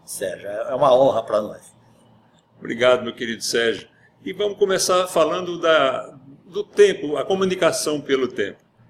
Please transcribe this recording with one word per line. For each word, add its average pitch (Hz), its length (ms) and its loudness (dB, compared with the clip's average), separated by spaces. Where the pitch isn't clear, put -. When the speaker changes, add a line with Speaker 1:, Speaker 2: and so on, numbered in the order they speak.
Speaker 1:
Sérgio? - 420 -10
É, 110 260 -8
é - 20 -2
uma 135 200 4
honra 123 300 4
pra 107 160 -2
nós. 82 220 -10
Speaker 2:
Obrigado, 120 440 2
meu 113 120 -8
querido 113 280 -8
Sérgio. 113 460 -2
E 190 120 -10
vamos 202 240 -4
começar 185 480 2
falando 175 520 0
da, 143 600 0
do 202 140 -6
tempo, 160 520 2
a 135 80 -2
comunicação 180 760 0
pelo 135 300 0
tempo. 101 300 -6